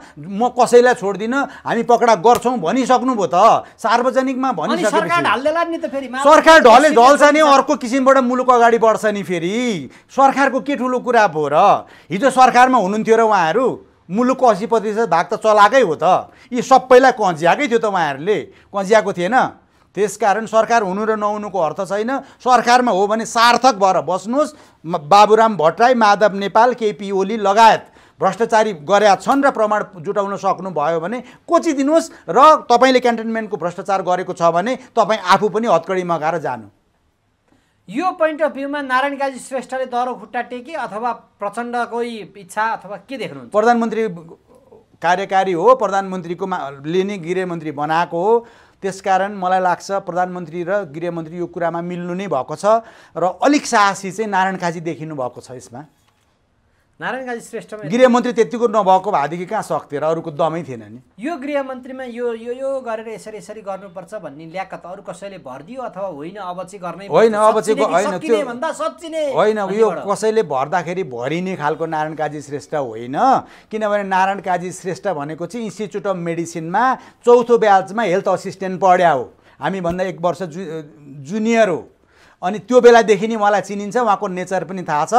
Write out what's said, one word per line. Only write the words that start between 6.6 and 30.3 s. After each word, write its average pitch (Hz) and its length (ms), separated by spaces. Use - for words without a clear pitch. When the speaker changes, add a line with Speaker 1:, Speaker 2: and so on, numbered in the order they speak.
Speaker 2:
कुमार 233 200
Speaker 1:
ढल्छ 285 140
नि, 294 80
Speaker 2:
नेपालले 294 260
Speaker 1:
अर्को 269 180
किसिमबाट 262 420
मुलुक 254 320
अगाडि 233 280
बढ्छ 214 280
नि 202 180
फेरि। 180 680
सरकारको 269 520
के 285 140
ठुलो 254 240
कुरा 240 280
भयो 151 260
र? 160 320
हिजो 185 200
सरकारमा 254 480
हुनुहुन्थ्यो 214 400
र 226 40
उहाँहरू? 196 640
मुलुकको 247 360
अस्सी 214 200
प्रतिशत 214 440
भाग 165 200
त - 80
चलाएकै 214 440
हो 170 140
त। 151 380
यी 240 120
सबैलाई 254 520
कँजियाकै 190 540
थियो 226 120
त 226 60
उहाँहरूले, 170 520
कँजियाको 196 400
थिएन। 185 240
त्यसकारण 208 500
सरकार 220 360
हुनु 196 240
र 220 120
नहुनुको 208 420
अर्थ 156 260
छैन। 208 260
सरकारमा 247 540
हो 196 160
भने 220 180
सार्थक 240 520
भएर 190 240
बस्नुहोस्। 190 520
म-, 170 120
बाबुराम 208 600
भट्टराई, 170 360
माधव 208 400
नेपाल, 220 400
केपी 208 380
ओली 196 260
लगायत 202 480
भ्रष्टाचारी 220 540
गरेका 196 320
छन् 269 280
र 277 80
प्रमाण 214 520
जुटाउन 196 320